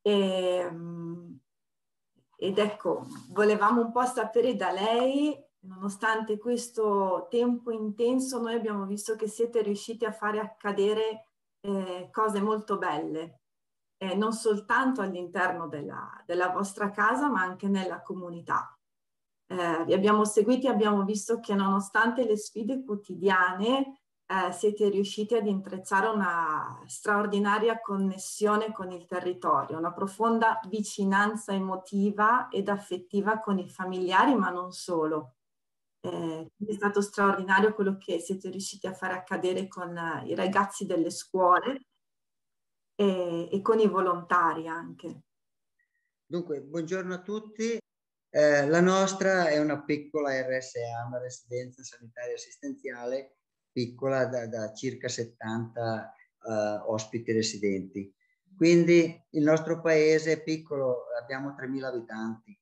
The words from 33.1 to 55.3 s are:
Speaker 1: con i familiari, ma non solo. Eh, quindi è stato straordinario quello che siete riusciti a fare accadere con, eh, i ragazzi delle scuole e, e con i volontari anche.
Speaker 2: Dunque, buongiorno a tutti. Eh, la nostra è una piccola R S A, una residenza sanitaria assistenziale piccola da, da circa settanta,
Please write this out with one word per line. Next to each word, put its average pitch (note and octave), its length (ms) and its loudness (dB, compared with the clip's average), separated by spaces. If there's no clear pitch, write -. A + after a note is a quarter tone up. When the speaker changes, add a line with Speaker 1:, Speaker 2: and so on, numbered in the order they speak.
Speaker 1:
con G3 200 0
i - 100 -6
familiari, F#3 680 2
ma F#3+ 140 2
non F3+ 220 -6
solo. D#3 640 -4
Eh, F3+ 80 -6
quindi E3+ 640 -6
è - 20 -2
stato G3+ 260 2
straordinario G3 720 4
quello G3 240 0
che E3+ 220 -4
siete F#3+ 300 -6
riusciti F#3+ 380 -8
a F#3+ 60 -6
fare F#3+ 200 -6
accadere F#3 540 -2
con, F3 280 -10
eh, E3 300 -6
i - 80 -4
ragazzi G3 540 0
delle E3+ 240 0
scuole F#3+ 760 2
e, F3 540 0
e G3 100 0
con A3 180 4
i G#3+ 80 6
volontari F3 800 0
anche. E3 540 -10
Speaker 2:
Dunque, D#3 380 -6
buongiorno E3+ 500 -6
a F3+ 80 -8
tutti. G#3+ 560 -6
Eh, D3 380 4
la E3 140 6
nostra F#3+ 680 4
è D3+ 100 4
una D3 240 0
piccola D3 480 -2
R C3 280 -2
S - 160 -10
A, A#2 300 -6
una B2 140 -6
residenza B2+ 640 -10
sanitaria B2 500 -12
assistenziale C3 1040 -8
piccola B2+ 520 0
da, A#2+ 200 -4
da A2 240 -6
circa B2+ 380 -6
settanta, A2+ 1000 -6